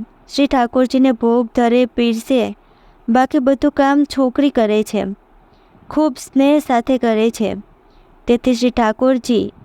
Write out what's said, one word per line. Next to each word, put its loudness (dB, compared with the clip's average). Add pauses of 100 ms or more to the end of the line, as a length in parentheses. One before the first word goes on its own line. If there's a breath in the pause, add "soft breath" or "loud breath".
(340)
શ્રી 2
ઠાકોરજીને 0
ભોગ 0
ધરે, 2
પીરસે, -2 (520 soft breath)
બાકી 2
બધું 0
કામ 2
છોકરી 0
કરે 0
છે. -4 (880 soft breath)
ખૂબ 0
સ્નેહ 2
સાથે -2
કરે 0
છે. -4 (680 soft breath)
તેથી 0
શ્રી 0
ઠાકોરજી -2 (120)